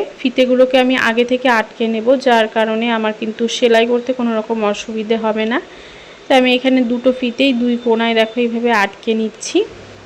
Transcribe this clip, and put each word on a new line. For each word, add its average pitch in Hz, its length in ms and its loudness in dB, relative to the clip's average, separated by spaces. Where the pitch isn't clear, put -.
ফিতেগুলোকে 254 600 2
আমি 254 200 2
আগে 226 280 0
থেকে 247 240 -2
আটকে 226 380 -2
নেব, 220 280 -4
যার 233 320 2
কারণে 220 440 -2
আমার 220 220 0
কিন্তু 220 340 -6
সেলাই 226 400 2
করতে 240 260 -2
কোনো 240 220 -2
রকম 220 280 -4
অসুবিধে 220 540 -4
হবে 220 280 -2
না। 240 140 -2
তো - 140 -6
আমি 254 180 4
এখানে 254 300 2
দুটো 240 280 0
ফিতেই 254 420 0
দুই 240 240 0
কোণায় 226 380 0
দেখো 220 240 0
এইভাবে 233 320 -2
আটকে 202 420 -2
নিচ্ছি। 220 440 -4